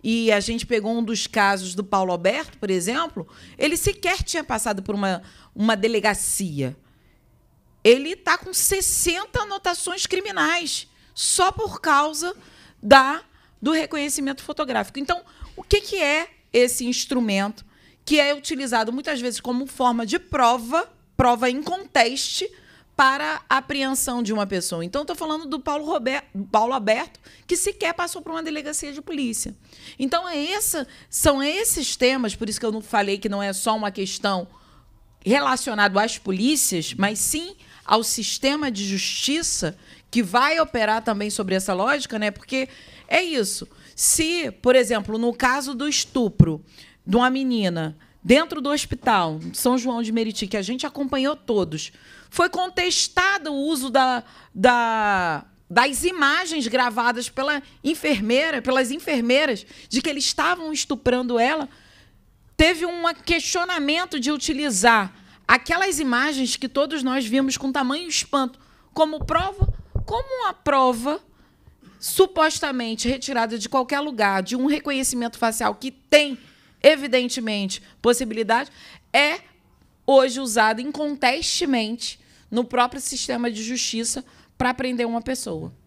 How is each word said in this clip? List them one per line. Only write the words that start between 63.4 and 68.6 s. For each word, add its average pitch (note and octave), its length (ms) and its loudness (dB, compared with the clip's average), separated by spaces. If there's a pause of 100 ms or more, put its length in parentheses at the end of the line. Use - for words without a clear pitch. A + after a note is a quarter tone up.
de B3+ 140 -2
utilizar A#3 840 2 (320)
aquelas E4 540 2
imagens C4 560 0
que C4 120 -6
todos C#4+ 340 -2
nós C4 240 0
vimos C4+ 320 0
com C4+ 120 -4
tamanho C#4+ 380 -2
espanto C4+ 500 -2 (360)